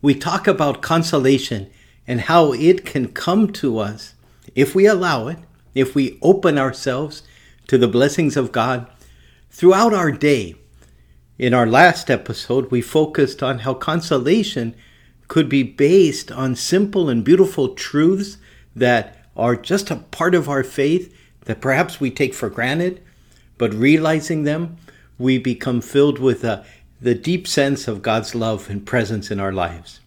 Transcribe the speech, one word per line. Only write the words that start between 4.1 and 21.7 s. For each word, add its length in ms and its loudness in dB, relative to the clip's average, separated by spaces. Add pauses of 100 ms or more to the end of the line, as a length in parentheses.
if 200 0
we 120 4
allow 420 0
it, 80 -8 (380)
if 200 0
we 280 0
open 340 4
ourselves 680 -4 (440)
to 100 2
the 100 6
blessings 480 0
of 160 -2
God 360 -4 (640)
throughout 420 4
our 180 2
day. 440 0 (840)
In 160 0
our 140 4
last 420 4
episode, 600 -2
we 100 0
focused 640 0
on 160 -2
how 160 -4
consolation 1000 -2 (540)
could 220 0
be 120 2
based 720 2
on 240 -4
simple 540 0
and 120 0
beautiful 520 2
truths 640 -2 (360)
that 520 -2 (100)
are 180 0
just 360 -4
a 60 -4
part 380 -2
of 140 0
our 160 -2
faith 500 -2 (300)
that 160 -8
perhaps 400 -2